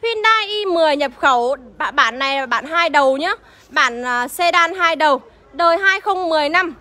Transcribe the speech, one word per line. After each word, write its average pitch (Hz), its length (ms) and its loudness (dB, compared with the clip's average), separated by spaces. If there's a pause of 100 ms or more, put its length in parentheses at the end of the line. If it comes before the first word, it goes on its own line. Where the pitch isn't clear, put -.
Hyundai 440 440 0
i 415 200 -6
mười 330 300 2
nhập 277 220 -4
khẩu, 254 380 0 (220)
bạ-, 302 120 -4
bản 247 280 0
này 269 220 -2
là 262 60 -6
bản 233 200 -4
hai 330 240 0
đầu 277 260 4
nhá. 330 160 -4 (360)
Bản, 247 340 -2
à, 247 260 -4
sedan 339 460 0
hai 339 220 0
đầu. 294 240 2 (320)
Đời 339 260 2
hai 381 220 2
không 370 280 -2
mười 302 220 0
lăm, 339 300 -2